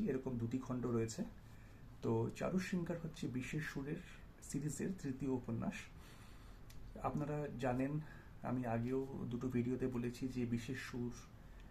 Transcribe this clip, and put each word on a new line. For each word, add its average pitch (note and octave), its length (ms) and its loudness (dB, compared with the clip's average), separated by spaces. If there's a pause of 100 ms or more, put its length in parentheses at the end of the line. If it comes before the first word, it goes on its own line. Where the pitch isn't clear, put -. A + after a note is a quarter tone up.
(100)
এরকম B2+ 280 2
দুটি A2+ 200 2
খণ্ড B2 280 0
রয়েছে। A2+ 380 2 (760)
তো A2+ 340 4
চারুশৃঙ্গার E3+ 640 2
হচ্ছে - 260 -4
বিশেষ B2+ 340 0 (100)
সুরের D3 280 -2 (420)
সিরিজের - 480 0 (120)
তৃতীয় C#3 280 0
উপন্যাস। A#2+ 460 0 (1300)
আপনারা D3 400 0 (160)
জানেন, C3 280 4 (500)
আমি B2 240 2
আগেও A#2 340 4 (300)
দুটো A#2+ 180 0
ভিডিওতে B2 380 4 (100)
বলেছি B2 320 0
যে B2 180 0
বিশেষ A#2 320 0
সুর A#2+ 340 -2 (580)